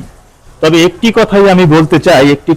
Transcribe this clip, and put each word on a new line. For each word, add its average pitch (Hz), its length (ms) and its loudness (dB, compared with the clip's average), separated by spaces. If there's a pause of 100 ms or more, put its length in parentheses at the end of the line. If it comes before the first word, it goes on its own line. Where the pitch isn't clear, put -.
(600)
তবে 160 220 0
একটি 180 320 -4
কথাই 202 340 0
আমি 180 160 2
বলতে 156 340 0
চাই, 143 260 2 (100)
একটি 165 220 -6